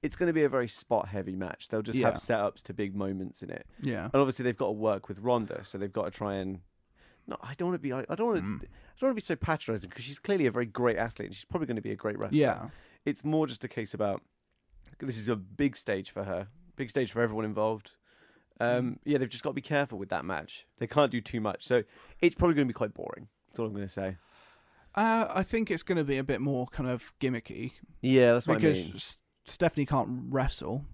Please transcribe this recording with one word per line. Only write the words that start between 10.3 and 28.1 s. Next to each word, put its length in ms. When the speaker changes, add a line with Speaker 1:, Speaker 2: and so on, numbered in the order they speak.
Speaker 1:
a 60
very 140
great 320
athlete 300
and 80
she's 100
probably 220
gonna 140
be 100
a 40
great 240
wrestler. 180
Speaker 2:
Yeah. 320
Speaker 1:
It's 180
more 240
just 160
a 60
case 240
about, 280
this 180
is 120
a 80
big 400
stage 340
for 140
her, 240
big 140
stage 240
for 80
everyone 240
involved. 460
Um, 360
Speaker 2:
Mm. 100
Speaker 1:
yeah, 140
they've 100
just 140
gotta 100
be 80
careful 360
with 120
that 160
match. 420
They 80
can't 240
do 100
too 180
much, 260
so 180
it's 160
probably 200
gonna 120
be 60
quite 200
boring. 360
That's 120
all 80
I'm 60
gonna 140
say. 300
Speaker 2:
Uh, 400
I 100
think 280
it's 120
gonna 200
be 140
a 80
bit 160
more 260
kind 220
of 320
gimmicky 500
Speaker 1:
Yeah, 320